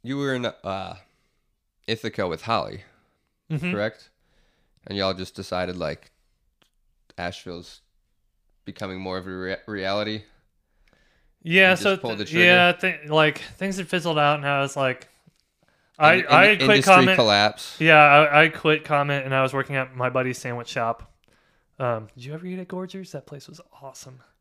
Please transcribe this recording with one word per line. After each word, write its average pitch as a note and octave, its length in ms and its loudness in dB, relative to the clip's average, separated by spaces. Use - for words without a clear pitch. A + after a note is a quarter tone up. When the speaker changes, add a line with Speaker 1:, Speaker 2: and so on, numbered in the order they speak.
Speaker 1:
you C3 140 -8
were C#3 180 -4
in, B2 120 -6
uh, F#2 500 -10
Ithaca A2 400 -6
with E2 160 -6
Holly, F#2 420 -6
Speaker 2:
Mm-hmm. D#3+ 200 -6
Speaker 1:
correct? G#2+ 380 -8
And G2+ 100 -10
y'all F#2+ 160 -2
just F#2 220 -12
decided, F2+ 420 -8
like, D2+ 340 -10
Asheville's F2 640 -14
becoming F#2+ 340 -12
more F#2+ 200 -8
of F#2 80 -12
a F#2+ 40 -14
rea-, F#2 260 -8
reality? G#2 560 -6
Speaker 2:
Yeah, F#3 300 4
Speaker 1:
And E3+ 60 0
Speaker 2:
so G3+ 140 0
Speaker 1:
just F#3+ 80 -4
pulled A2+ 140 -6
the G2+ 100 -6
Speaker 2:
th-, - 60 -12
Speaker 1:
trigger? E3+ 160 2
Speaker 2:
yeah, F3+ 260 4
th-, D#3 380 -6
like, D3+ 280 2
things F#3+ 180 -8
had F#3 120 -10
fizzled E3 300 -4
out, D3 200 2
and C#3+ 100 -8
I C#3 140 -2
was C#3 120 -6
like, C3 340 -4
I, D#3 160 6
Speaker 1:
In-, F#3 60 2
in-, D#3+ 80 -6
Speaker 2:
I D#3+ 180 8
had G#3+ 140 4
quit C3+ 100 4
Speaker 1:
industry G3 240 6
Speaker 2:
Comet. F3+ 220 6
Speaker 1:
collapse. G#2+ 600 2
Speaker 2:
Yeah, D#3+ 240 6
I, D3 420 6
I E3 40 2
quit D#3 380 -2
Comet, C#3+ 400 -2
and C3+ 80 -4
I C3+ 80 2
was C3 100 -2
working C3+ 240 -6
at C3 180 -6
my B2+ 140 -4
buddy's B2+ 300 -4
sandwich A#2+ 300 -10
shop. A#2 440 -6
Um, A2+ 360 -4
did B2 100 -20
you C#3+ 80 -14
ever E3 140 -14
eat F#3 120 -10
at F3+ 100 -14
Gorgers? F#3 440 -12
That C#3 140 -16
place C#3+ 220 -20
was D#3+ 120 -20
awesome. C3 380 -20